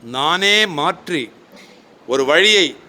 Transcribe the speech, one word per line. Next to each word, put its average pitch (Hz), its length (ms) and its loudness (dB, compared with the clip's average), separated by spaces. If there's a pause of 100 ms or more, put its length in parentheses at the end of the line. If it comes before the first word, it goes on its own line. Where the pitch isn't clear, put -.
நானே 156 500 -2 (140)
மாற்றி 170 560 -6 (840)
ஒரு 131 160 0
வழியை 185 420 4 (220)